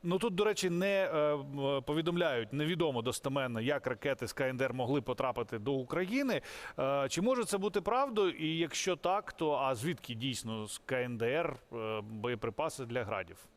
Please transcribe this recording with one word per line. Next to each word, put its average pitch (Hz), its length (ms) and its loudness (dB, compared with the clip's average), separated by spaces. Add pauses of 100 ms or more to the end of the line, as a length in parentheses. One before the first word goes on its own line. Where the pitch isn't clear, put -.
Ну, 175 160 2
тут, 214 160 0
до 196 100 2
речі, 202 260 2
не, 190 440 2
е, 147 200 4
м, 139 480 0
повідомляють, 160 680 2
невідомо 151 500 0
достеменно, 127 580 0
як 135 260 0
ракети 127 420 -2
з - 40 -10
К 143 160 -2
Н 131 80 -2
Д 127 80 2
Р 123 100 0
могли 127 260 2
потрапити 120 580 -2
до 110 140 -2
України. 185 720 0 (360)
Е, 139 300 2
чи 160 140 -2
може 247 220 2
це 202 140 0
бути 202 220 0
правдою? 214 520 2
І 156 260 -2
якщо 170 380 0
так, 196 360 0
то 156 200 2
а 135 220 2
звідки 120 400 -4
дійсно 113 520 -4
з - 200 -10
К 131 160 0
Н 123 160 -4
Д 117 80 2
Р, 151 300 0 (160)
е, 110 280 -4
боєприпаси 117 840 -4
для 117 200 -2
«Градів»? 95 320 -4 (200)